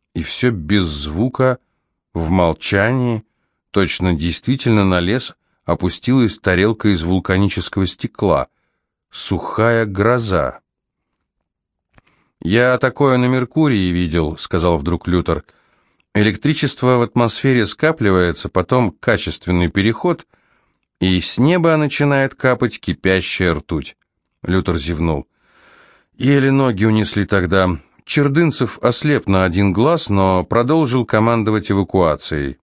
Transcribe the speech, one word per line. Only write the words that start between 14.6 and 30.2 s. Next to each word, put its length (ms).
вдруг 320
Лютер. 340
«Электричество 840
в 60
атмосфере 640
скапливается, 840
потом 440
качественный 760
переход, 580
и 180
с 180
неба 380
начинает 580
капать 460
кипящая 760
ртуть». 420
Лютер 360
зевнул. 500
«Еле 320
ноги 360
унесли 400
тогда. 520
Чердынцев 760
ослеп 480
на 160
один 300
глаз, 340
но 380